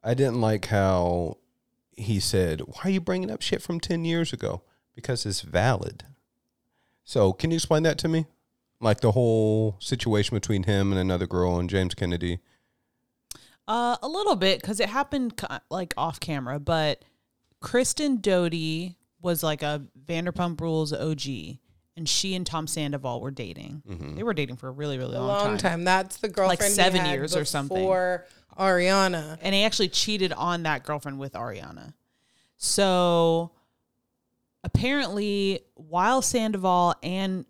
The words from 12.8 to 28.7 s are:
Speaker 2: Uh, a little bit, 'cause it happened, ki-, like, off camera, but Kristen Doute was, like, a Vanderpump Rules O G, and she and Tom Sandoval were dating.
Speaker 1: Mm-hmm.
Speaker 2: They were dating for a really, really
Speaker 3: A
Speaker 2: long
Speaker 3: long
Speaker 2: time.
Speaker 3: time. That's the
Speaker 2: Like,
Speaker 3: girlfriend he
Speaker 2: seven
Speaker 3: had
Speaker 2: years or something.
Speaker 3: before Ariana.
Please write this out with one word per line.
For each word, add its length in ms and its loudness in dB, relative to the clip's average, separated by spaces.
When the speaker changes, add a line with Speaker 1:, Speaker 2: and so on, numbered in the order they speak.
Speaker 2:
Uh, 340 0
a 60 -8
little 280 0
bit, 280 2
'cause 160 -4
it 100 2
happened, 480 -2
ki-, 100 -8
like, 280 -6
off 220 -4
camera, 400 -4
but 440 0
Kristen 560 0
Doute 760 0
was, 220 -2
like, 200 -2
a 200 -4
Vanderpump 560 -4
Rules 320 -2
O 220 -2
G, 440 -10
and 100 -6
she 280 0
and 100 -4
Tom 220 -6
Sandoval 540 -4
were 100 -8
dating. 580 -12
Speaker 1:
Mm-hmm. 260 -10
Speaker 2:
They 80 -6
were 100 -2
dating 240 -4
for 100 -12
a 40 -10
really, 260 -6
really 180 -6
Speaker 3:
A 40 -4
Speaker 2:
long 100 -2
Speaker 3:
long 180 2
Speaker 2:
time. 0 -
Speaker 3:
time. 260 0
That's 340 2
the 100 -4
Speaker 2:
Like, 80 -6
Speaker 3:
girlfriend 280 2
he 120 2
Speaker 2:
seven 260 6
Speaker 3:
had 120 0
Speaker 2:
years 220 -2
or 100 0
something. 320 -2
Speaker 3:
before 480 2
Ariana. 840 4